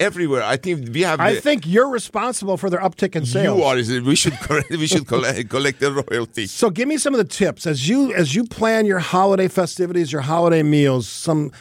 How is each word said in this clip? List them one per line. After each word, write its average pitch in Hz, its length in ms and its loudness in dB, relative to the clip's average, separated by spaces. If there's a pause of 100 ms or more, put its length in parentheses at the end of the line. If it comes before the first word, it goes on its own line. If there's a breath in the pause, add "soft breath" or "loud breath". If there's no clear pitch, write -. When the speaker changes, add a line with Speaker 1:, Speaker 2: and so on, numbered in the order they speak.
Speaker 1:
everywhere. 170 420 0
I 113 140 -2
think 139 360 -4
we 151 100 0
have 160 180 0
Speaker 2:
I 202 140 2
Speaker 1:
the 226 60 -2
Speaker 2:
think 262 260 0
you're 226 240 4
responsible 208 640 -4
for 190 140 -4
their 175 100 -2
uptick 190 340 -2
in 151 120 -2
sales. 165 320 2
Speaker 1:
You 160 60 4
are. 135 120 4
Is 117 140 0
it, 127 120 0
we 139 140 4
should - 160 2
<laughs> 123 80 -8
collect, 143 300 -2
we 156 160 -2
should 151 200 0
collect, 123 440 -2
collect 135 280 -2
the 139 140 0
royalty. 117 540 -4
Speaker 2:
So 208 240 0
give 226 180 -2
me 302 80 0
some 277 180 -2
of 254 40 2
the 208 60 2
tips. 170 420 -2
As 143 220 -2
you, 262 260 2
as 151 200 0
you 233 100 0
plan 220 420 0
your 190 120 2
holiday 190 480 2
festivities, 175 640 -2
your 143 120 -4
holiday 165 400 2
meals, 143 440 4
some, 151 540 -4